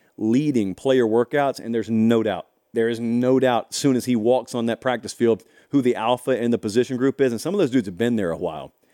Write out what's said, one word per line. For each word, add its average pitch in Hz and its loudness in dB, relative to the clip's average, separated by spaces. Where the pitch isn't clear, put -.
leading 117 0
player 131 2
workouts, 123 0
and 113 -8
there's 107 -4
no 113 2
doubt. 92 -4
There 113 0
is 117 -4
no 120 2
doubt 123 2
as - -10
soon 135 2
as 113 -4
he 123 0
walks 120 0
on 117 -2
that 113 -2
practice 117 -4
field 113 0
who 143 2
the 120 2
alpha 123 -2
in 120 0
the 113 2
position 117 0
group 127 0
is, 131 2
and 107 -6
some 165 -6
of 202 -2
those 139 0
dudes 117 0
have 87 -10
been 120 0
there 92 -2
a 78 -6
while. 78 -8